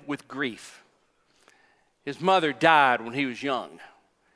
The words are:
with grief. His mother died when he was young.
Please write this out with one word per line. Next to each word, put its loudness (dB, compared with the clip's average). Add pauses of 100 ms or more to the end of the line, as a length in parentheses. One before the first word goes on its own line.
with -10
grief. -10 (1200)
His -12
mother 2
died 4
when -12
he -4
was -8
young. -6 (560)